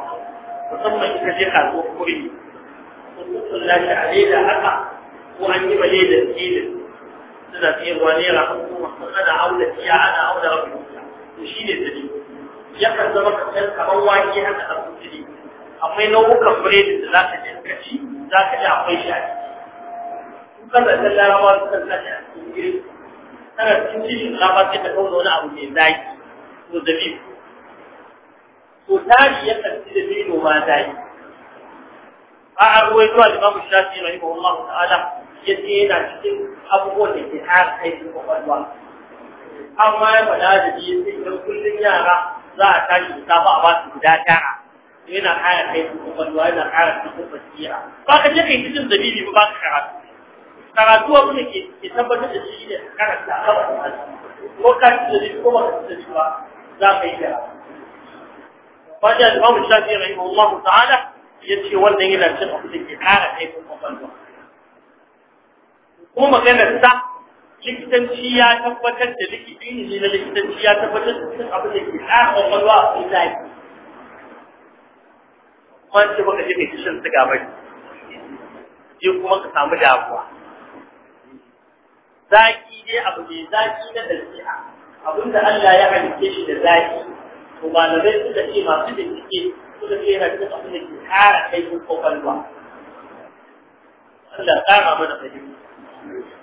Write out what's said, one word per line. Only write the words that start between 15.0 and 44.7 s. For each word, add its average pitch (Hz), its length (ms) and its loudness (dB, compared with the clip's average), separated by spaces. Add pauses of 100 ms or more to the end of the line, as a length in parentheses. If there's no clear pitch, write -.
Akwai 202 320 -2
nau'ukan 220 500 6
biredin 196 420 2
da - 80 -6
za 180 160 4
ka - 140 -4
je - 220 -12
ka - 180 -12
ci, - 160 -16 (300)
za 190 160 2
ka 190 160 0
ji 156 100 -4
akwai 175 320 0
shi 170 120 -6
a - 80 -2
ciki. - 200 -8 (1120)
Su - 140 -20
kan 240 180 4
zancen 208 300 2
Larabawa 202 400 6
su 196 140 0
kan 202 160 -2
sa - 140 -6
shi - 120 -10
a - 100 -10
cikin - 280 -20
girki. 370 340 -6 (720)
Kana 220 260 2
cikin - 240 -4
cin 240 160 -6
shinkafa 190 440 2
sai 190 180 0
ka - 120 -6
kauna 196 180 0
wani 175 200 0
abu 160 180 0
mai 143 200 -12
zaki, 160 380 2 (580)
to, 170 140 -10
zabibi. 160 400 -4 (1700)
To, 392 80 4
tari 262 440 6
yakan - 360 -4
ci - 140 -16
dabino - 440 -4
ma 156 240 2
zaki. 147 340 0 (1600)
A, 202 80 6
a 220 180 6
ruwaito 220 340 6
al-Imam 208 440 6
Shafi'i 190 400 0
rahimahullahu 175 600 -4
ta'ala 180 360 0 (400)
ya 196 180 -2
ce - 100 -10
yana 202 320 2 (120)
cikin 403 260 -6 (280)
abubuwan 214 500 0
da 196 80 -6
ke - 180 -10
ƙara 180 360 2
kaifin 165 340 -8
kwakwalwa. 156 480 -4 (1160)
Amma 214 360 2
ya 220 120 6
faɗa 180 300 0
da 196 200 4
biyu - 260 -6
sai 403 160 -4
idan - 240 -8
kullum 208 400 -6
yara 185 380 2 (360)
za 196 160 4
a 175 140 4
tashi 180 340 -2
da - 100 -14
safe 175 220 4
a 170 80 4
ba 170 200 6
su - 140 -4
guda 156 300 2
tara. 160 320 2 (540)